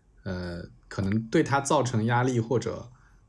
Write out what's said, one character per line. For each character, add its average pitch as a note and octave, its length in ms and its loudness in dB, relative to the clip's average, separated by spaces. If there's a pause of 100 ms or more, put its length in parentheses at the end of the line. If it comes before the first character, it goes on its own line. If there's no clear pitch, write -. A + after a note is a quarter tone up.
(240)
呃， F2+ 380 -6 (260)
可 - 140 -4
能 G2+ 260 0
对 D#3+ 140 4
他 C#3 180 2
造 C#3 220 2
成 A#2 240 0
压 A#2+ 160 2
力 B2+ 180 2
或 A2 180 0
者， - 320 -6 (380)